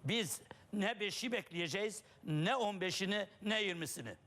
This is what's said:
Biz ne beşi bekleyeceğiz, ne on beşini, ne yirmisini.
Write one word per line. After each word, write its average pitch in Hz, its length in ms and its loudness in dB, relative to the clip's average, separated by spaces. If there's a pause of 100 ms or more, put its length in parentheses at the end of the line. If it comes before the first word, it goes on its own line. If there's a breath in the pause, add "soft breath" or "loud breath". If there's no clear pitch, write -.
Biz 214 380 0 (320 loud breath)
ne 208 260 0
beşi 208 320 -2
bekleyeceğiz, 190 720 -2 (200 loud breath)
ne 160 320 4
on 208 260 2
beşini, 190 460 0 (140)
ne 214 200 2
yirmisini. 165 540 -2 (120)